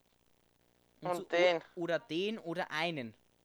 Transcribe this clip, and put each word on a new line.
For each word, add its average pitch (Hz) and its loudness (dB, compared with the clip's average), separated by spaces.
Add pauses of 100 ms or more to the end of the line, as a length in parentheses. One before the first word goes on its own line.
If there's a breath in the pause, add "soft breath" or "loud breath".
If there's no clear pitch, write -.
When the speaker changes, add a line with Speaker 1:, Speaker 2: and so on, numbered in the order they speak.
(1000)
Speaker 1:
Und 170 -4
Speaker 2:
Und 175 0
Speaker 1:
so, 180 -6
Speaker 2:
den. 175 6
Speaker 1:
o-, - -8
oder 165 0
den 196 -2
oder 170 -6
einen. 151 -2 (320)